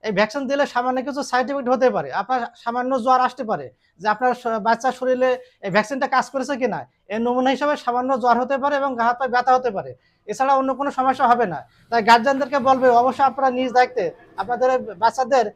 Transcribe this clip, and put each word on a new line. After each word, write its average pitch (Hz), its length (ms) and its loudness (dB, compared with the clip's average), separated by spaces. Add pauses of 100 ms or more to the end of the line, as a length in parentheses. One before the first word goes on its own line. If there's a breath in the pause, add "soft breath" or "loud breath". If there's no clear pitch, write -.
এই 214 140 -4
ভ্যাকসিন 214 300 0
দিলে 277 160 0 (100)
সামান্য 254 240 0 (100)
কিছু 277 220 -6
সাইড 247 200 0
এফেক্ট 277 240 -4
হতে 254 220 2
পারে, 147 140 -4 (120)
আপনার 247 200 -2 (220)
সামান্য 254 280 -4 (140)
জ্বর 254 220 4
আসতে 247 220 -6
পারে, 151 160 -4 (340)
যে 190 140 -4
আপনার 247 180 0 (100)
স-, 226 240 -4
বাচ্চার 226 340 0
শরীরে 254 300 0 (360 loud breath)
এই 196 100 -6
ভ্যাকসিনটা 254 400 0
কাজ 254 180 2
করেছে 269 280 -4
কিনা, 196 180 -2 (340)
এর 220 120 -4
নমুনা 254 300 0
হিসাবে 294 180 -2 (120)
সামান্য 247 260 -2 (120)
জ্বর 240 180 4
হতে 254 220 -2
পারে 285 160 0
এবং 277 160 -2
গা 226 120 -2
হাত 240 100 0
পায়ে 262 160 -4
ব্যথা 247 240 2
হতে 254 140 -2
পারে, 151 200 -8 (360)
এছাড়া 262 320 0
অন্য 269 200 -2
কোনো 277 180 -2
সমস্যা 262 340 2
হবে 233 220 4
না। 139 60 -8 (300 soft breath)
তাই 233 200 0
গার্জিয়ানদেরকে 269 580 4
বলবে, 262 200 4 (140)
অবশ্যই 262 280 2
আপনারা 269 280 0
নিজ 254 200 -2
দায়িত্বে 247 280 2 (360)
আপনাদের 240 280 0 (320)
বাচ্চাদের 233 440 2 (100)